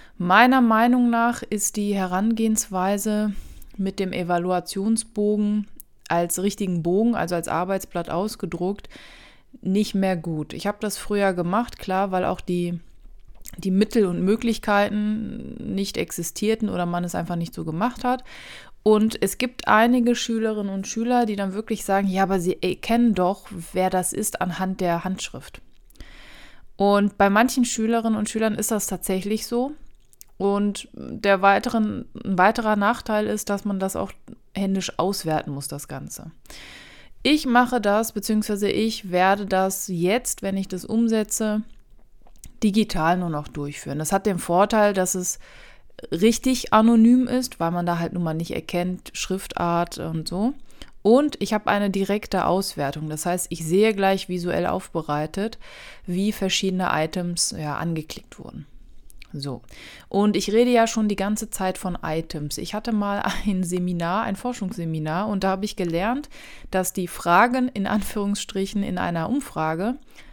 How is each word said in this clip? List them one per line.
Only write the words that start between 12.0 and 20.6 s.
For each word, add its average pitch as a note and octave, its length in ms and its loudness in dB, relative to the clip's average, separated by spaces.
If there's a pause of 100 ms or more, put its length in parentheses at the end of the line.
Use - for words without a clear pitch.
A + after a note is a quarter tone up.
weil F3+ 120 0
auch F3+ 160 -2
die, F3 400 -2 (800)
die F#3+ 120 -2
Mittel G#3 360 4
und F3 160 0
Möglichkeiten G#3+ 1400 0
nicht G3 400 -4
existierten G#3+ 720 -2
oder F3+ 160 -2
man F3 180 -2
es F3 100 -6
einfach F3 220 -4
nicht E3+ 160 -4
so E3 140 -8
gemacht G3 360 -2
hat. B3+ 220 -2 (580)
Und G#3+ 400 4
es F#3+ 140 -2
gibt - 320 -4
einige A#3 460 6
Schülerinnen A3 580 -2